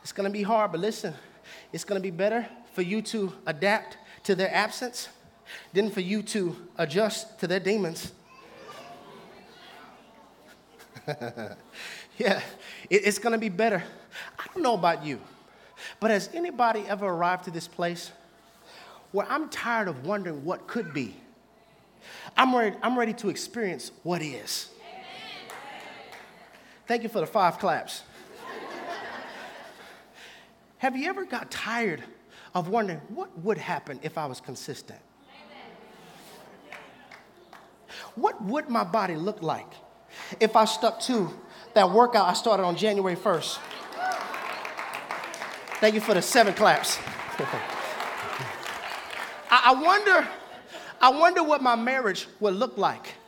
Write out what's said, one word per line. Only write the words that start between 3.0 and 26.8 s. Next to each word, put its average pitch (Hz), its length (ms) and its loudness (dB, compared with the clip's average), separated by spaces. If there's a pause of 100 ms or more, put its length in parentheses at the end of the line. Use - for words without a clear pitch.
to 202 300 -4 (120)
adapt 190 520 0 (260)
to 202 120 2
their 175 180 0
absence 220 560 -2 (640)
than 185 160 2
for 196 120 -4
you 196 220 -2
to 190 320 -2 (220)
adjust 170 640 -2
to 180 80 -2
their 180 120 0
demons. 180 520 -2 (3000)
<laughs> 151 60 -4 (1040)
Yeah, 190 240 2 (480)
it, 202 180 6
it's 208 100 2
gonna 226 200 0
be 220 120 -2
better. 190 340 2 (540)
I - 160 -10
don't 370 80 -4
know 247 140 4
about 170 280 2
you, 139 160 -6 (800)
but 220 120 2
has 196 220 0
anybody 247 540 0
ever 196 200 -2
arrived 180 380 0
to 185 60 -8
this 165 160 -8
place 175 440 -6 (1000)
where 196 160 0
I'm 285 220 -2
tired 226 380 -2
of 135 180 -8
wondering 175 400 -4
what 170 220 -6
could 185 260 -6
be? 120 220 -4 (1200)
I'm 254 180 6
ready, 220 280 2
I'm 247 140 0
ready 226 160 0
to - 160 -4
experience 175 640 -6 (120)
what 170 180 -2
is. 127 480 -8 (2250)